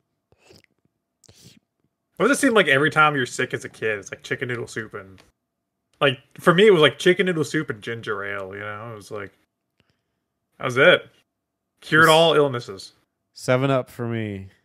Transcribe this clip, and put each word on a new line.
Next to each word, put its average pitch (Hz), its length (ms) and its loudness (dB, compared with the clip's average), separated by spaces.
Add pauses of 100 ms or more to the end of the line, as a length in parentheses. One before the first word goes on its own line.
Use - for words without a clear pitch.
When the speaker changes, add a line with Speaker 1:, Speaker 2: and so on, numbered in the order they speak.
(2250)
Speaker 1:
What 180 100 0
does 269 120 2
it - 20 -8
seem 254 140 2
like 190 120 4
every 143 240 2
time 151 240 4
you're 127 120 -2
sick - 280 -6
as - 100 -8
a - 40 -14
kid? 107 300 -6
It's, 95 120 -18
like, - 120 -16
chicken 127 260 -8
noodle 117 180 -8
soup 110 280 -12
and, 95 280 -20 (760)
like, 139 180 0 (220)
for 180 120 4
me, 185 140 4
it 214 60 10
was, 165 100 6
like, 139 160 4
chicken 185 280 2
noodle 165 180 -2
soup 151 260 -6
and 107 100 -12
ginger 107 440 -8
ale, 101 300 -10
you 101 60 -12
know? 107 320 -12
It 110 40 -16
was, 98 160 -20
like, 101 200 -12 (1300)
that - 60 -10
was 123 120 -6
it. 151 320 4 (720)
Cured 160 260 2
Speaker 2:
It's 160 40 6
Speaker 1:
all 160 240 4
illnesses. 123 580 -4 (420)
Speaker 2:
Seven 131 360 -2
Up 131 180 -2
for - 200 -10
me. 104 400 -8 (160)